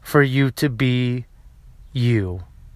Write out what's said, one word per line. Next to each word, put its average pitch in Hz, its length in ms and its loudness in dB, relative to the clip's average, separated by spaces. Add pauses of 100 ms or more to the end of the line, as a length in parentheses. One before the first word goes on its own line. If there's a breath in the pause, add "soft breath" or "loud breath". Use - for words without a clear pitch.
for 147 220 2
you 135 260 2
to - 180 -2
be 123 580 -2 (680)
you, 107 480 0 (340)